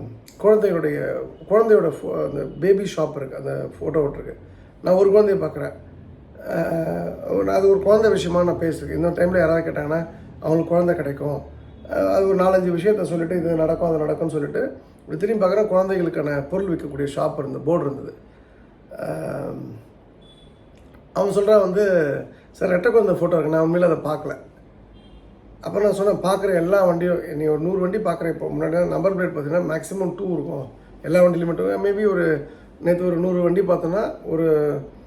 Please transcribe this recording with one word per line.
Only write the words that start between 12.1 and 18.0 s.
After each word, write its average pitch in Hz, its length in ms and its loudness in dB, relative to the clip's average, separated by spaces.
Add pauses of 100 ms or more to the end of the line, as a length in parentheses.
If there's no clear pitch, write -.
ஒரு 190 80 2
நாலஞ்சு 180 400 2
விஷயத்த 185 280 2
சொல்லிட்டு, 165 340 -2
இது 165 180 0
நடக்கும், 160 340 0
அது 160 80 0
நடக்கும்னு 156 340 -2
சொல்லிட்டு, 156 460 -4 (220)
இப்படி - 180 -10
திரும்பி 208 280 0
பார்க்குறேன், 202 220 2
குழந்தைகளுக்கான 170 760 0
பொருள் 185 340 -4
விற்கக்கூடிய 139 400 -6
ஷாப் 151 220 -2
இருந்தது, 131 260 -8
போர்டு 156 220 0
இருந்தது. - 280 -8 (840)